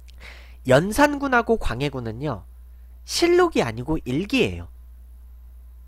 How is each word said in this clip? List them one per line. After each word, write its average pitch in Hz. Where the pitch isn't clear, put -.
연산군하고 233
광해군은요, 123
실록이 339
아니고 127
일기예요. 127